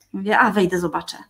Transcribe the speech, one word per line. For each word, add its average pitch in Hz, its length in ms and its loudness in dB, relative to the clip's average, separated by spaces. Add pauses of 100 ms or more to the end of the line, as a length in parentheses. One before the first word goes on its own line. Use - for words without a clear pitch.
(140)
Mówię, 202 260 0
a 233 120 4
wejdę, 180 280 0
zobaczę. 170 380 -6 (120)